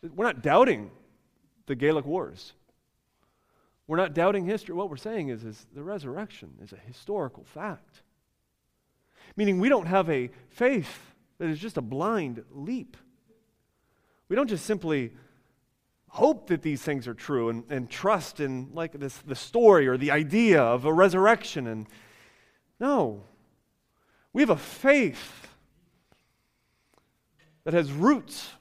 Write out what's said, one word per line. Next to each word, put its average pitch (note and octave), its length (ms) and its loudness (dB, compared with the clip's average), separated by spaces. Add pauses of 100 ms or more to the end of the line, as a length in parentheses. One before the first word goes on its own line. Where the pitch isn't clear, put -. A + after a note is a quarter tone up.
We're E3+ 240 -8
not D#3+ 160 -4
doubting C#3+ 480 2 (760)
the C#3 80 -4
Gallic C#3+ 300 0
Wars. C#3+ 480 -10 (1300)
We're D#3 120 -4
not F3 160 -2
doubting F3+ 320 0
history. F#3+ 280 -6
What F#3 160 -6
we're D3 60 -12
saying G3+ 320 -8
is, A2+ 160 -8
is A2 320 -16
the C#3+ 80 -16
resurrection D#3+ 800 -12
is G2+ 100 -20
a G2 60 -20
historical C3+ 680 -10
fact. - 580 -14 (1300)
Meaning G3 240 0
we G#3 80 2
don't A3+ 200 2
have F3+ 220 0
a B2+ 200 -2 (180)
faith - 680 -4 (240)
that E3+ 120 -6
is D#3 100 -6
just G#3 160 -12
a D3+ 60 -6
blind C3+ 680 -6
leap. F3 460 -12 (1300)
We G3 80 0
don't C#4 100 0
just G3+ 180 -6
simply D#3+ 460 -4 (960)
hope C#4 400 0
that E3+ 140 -2
these D3 200 -4
things C3+ 280 -6
are A#2+ 40 -8
true A#2 360 -2
and, A2+ 200 -8
and B2+ 200 -6
trust F#3+ 500 -4
in, C3+ 340 -6
like, E3 200 -8
this, - 240 -12
the C3+ 180 -10
story G3+ 500 8
or B2+ 120 2
the C#3 140 0
idea D#3 500 4
of B2 240 2
a D#3 80 2
resurrection. F#3 760 4
And A2 200 -8 (920)
no, E3 440 -2 (1080)
we B3 100 0
have C4+ 80 2
a F3 60 4
faith - 960 -2 (2250)
that D#3+ 80 -4
has D#3 180 2
roots. G3+ 580 0 (120)